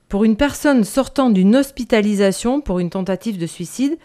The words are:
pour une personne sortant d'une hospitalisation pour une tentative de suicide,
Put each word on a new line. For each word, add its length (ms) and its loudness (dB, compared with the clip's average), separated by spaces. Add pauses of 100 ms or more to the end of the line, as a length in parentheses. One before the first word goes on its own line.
pour 160 0
une 120 2
personne 460 2
sortant 480 0
d'une 240 4
hospitalisation 1040 0
pour 200 -4
une 100 -4
tentative 480 -6
de 80 -6
suicide, 580 -6